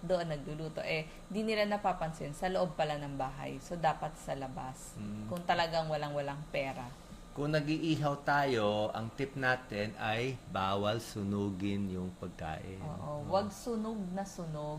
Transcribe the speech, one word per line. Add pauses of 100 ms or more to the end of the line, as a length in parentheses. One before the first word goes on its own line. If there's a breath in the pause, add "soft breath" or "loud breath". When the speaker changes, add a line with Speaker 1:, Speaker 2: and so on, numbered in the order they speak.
Speaker 1:
doon
nagluluto.
Eh, (180 loud breath)
di
nila
napapansin,
sa
loob
pala
ng
bahay.
So,
dapat
sa
labas.
Speaker 2:
Mm.
Speaker 1:
Kung
talagang
walang-walang
pera. (500)
Speaker 2:
Kung
nag-iihaw
tayo,
ang
tip
natin
ay (100)
bawal
sunugin
yung
pagkain.
Speaker 1:
Oo, (240)
Speaker 2:
Oo.
Speaker 1:
wag
sunog (160)
na
sunog.